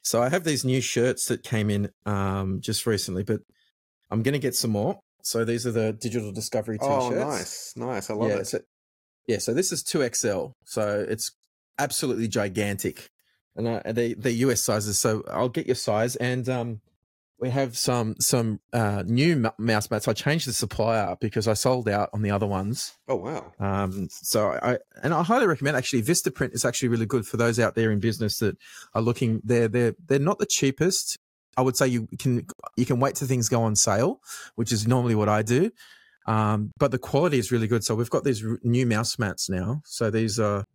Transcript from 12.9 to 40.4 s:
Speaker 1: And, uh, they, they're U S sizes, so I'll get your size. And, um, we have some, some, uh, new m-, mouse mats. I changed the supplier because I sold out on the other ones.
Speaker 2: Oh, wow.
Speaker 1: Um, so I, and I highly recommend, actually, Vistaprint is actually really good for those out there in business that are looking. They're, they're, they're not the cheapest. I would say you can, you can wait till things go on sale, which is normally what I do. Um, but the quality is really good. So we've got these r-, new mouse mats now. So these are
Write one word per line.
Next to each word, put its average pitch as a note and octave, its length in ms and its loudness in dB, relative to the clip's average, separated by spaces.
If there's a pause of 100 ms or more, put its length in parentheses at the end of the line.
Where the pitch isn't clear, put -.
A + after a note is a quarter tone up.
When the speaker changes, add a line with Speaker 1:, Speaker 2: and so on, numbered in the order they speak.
Speaker 1:
And, A2+ 120 -4
uh, A#2 180 -4
they, A#2 300 0
they're A#2+ 160 -2
U B2 200 2
S A2 100 0
sizes, G#2+ 380 0
so A2 300 0
I'll A#2 200 0
get D#3 180 -6
your B2 80 4
size. A2+ 420 0
And, B2 320 -2
um, A#2+ 320 -4 (580)
we B2+ 100 -2
have B2+ 280 0
some, A#2+ 420 0
some, A2+ 400 2 (120)
uh, G#2 340 2
new C3 280 4
m-, A2+ 260 2
mouse G#2+ 320 2
mats. G#2+ 160 -2
I A#2 60 2
changed D3+ 340 0
the A#2+ 60 -4
supplier G#2+ 680 0
because G#2+ 280 0
I A2 60 4
sold B2 360 0
out G2+ 240 0
on G#2+ 80 -2
the G#2 100 2
other G2+ 160 2
ones. G2+ 460 -4 (140)
Speaker 2:
Oh, C3 100 0
wow. G#2 420 -8
Speaker 1:
Um, G2 500 -2
so G2+ 520 0
I, B2 160 0 (260)
and D#3+ 100 0
I D#3+ 100 2
highly A#3 220 4
recommend, D3 300 2
actually, B2+ 280 0
Vistaprint C3 500 0
is A#2+ 100 -4
actually B2 260 0
really A2+ 160 2
good A2+ 220 0
for - 100 -10
those A#2 220 2
out A2 160 4
there A2+ 160 4
in G#2 80 2
business G#2+ 400 -2
that G#2 160 0 (400)
are A2 60 2
looking. A2+ 420 0
They're, A#2 240 4
they're, A#2 260 2 (140)
they're C#3 120 4
not D#3+ 200 0
the G#3 60 2
cheapest. - 720 0 (400)
I B2+ 60 2
would C3 120 2
say C3+ 120 2
you A#2+ 200 0 (100)
can, B2 300 -2 (300)
you B2 80 2
can B2+ 140 0
wait C3+ 160 2
till C#3 120 -4
things B2 220 0
go A#2 140 4
on A2 120 2
sale, A2+ 460 2 (340)
which A#2 160 -2
is G#2+ 160 0
normally B2 280 4
what G#2+ 140 4
I G#2+ 140 4
do. C3 260 2 (560)
Um, G#2+ 540 2
but C#3 120 4
the B2 80 0
quality D3 400 2
is A2 120 -2
really A2+ 160 2
good. A2+ 160 2
So A#2 100 0
we've A2+ 160 0
got - 140 0
these A2+ 200 0
r-, A2 200 -4
new B2 220 4
mouse A#2 340 0
mats G#2 300 -2
now. G2 360 -2
So - 240 -2
these A2 300 0
are G#2 240 0 (120)